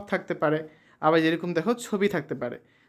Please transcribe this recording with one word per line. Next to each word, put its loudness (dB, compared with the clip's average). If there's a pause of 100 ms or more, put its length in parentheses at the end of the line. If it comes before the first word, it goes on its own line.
থাকতে -2
পারে, 2 (420)
আবার 6
এরকম 2
দেখো 0
ছবি -2
থাকতে -4
পারে। -8 (320)